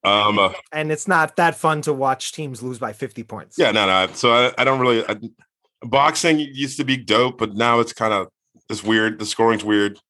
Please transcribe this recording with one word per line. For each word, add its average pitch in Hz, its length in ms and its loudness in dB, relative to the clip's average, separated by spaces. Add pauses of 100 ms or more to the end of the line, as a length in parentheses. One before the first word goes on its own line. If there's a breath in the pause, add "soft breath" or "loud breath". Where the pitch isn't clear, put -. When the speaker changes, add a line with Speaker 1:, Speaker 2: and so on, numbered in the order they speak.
Speaker 1:
Um, 104 340 2
uh, 98 140 4 (220)
Speaker 2:
And 151 180 -4
it's 151 160 -6
not 165 300 2
that 165 180 2
fun 156 280 -2
to 151 100 -2
watch 131 400 -4
teams 131 280 -12
lose 127 160 -10
by 113 140 -8
fifty 120 320 -12
points. - 340 -16
Speaker 1:
Yeah, 131 140 4
no, 104 140 2
no. 92 280 2
So 120 200 2
I, 123 240 4
I 123 80 2
don't 135 160 2
really, 120 260 2
I, 107 100 -4 (640)
boxing 151 580 2
used 139 380 -6
to 151 60 -4
be 131 140 -2
dope, 123 400 0
but 104 180 -4
now 117 240 2
it's 113 140 -2
kinda, 104 340 -2 (420)
it's 104 140 -8
weird. 110 360 0
The 107 60 -8
scoring's 113 380 0
weird. 104 340 0 (120)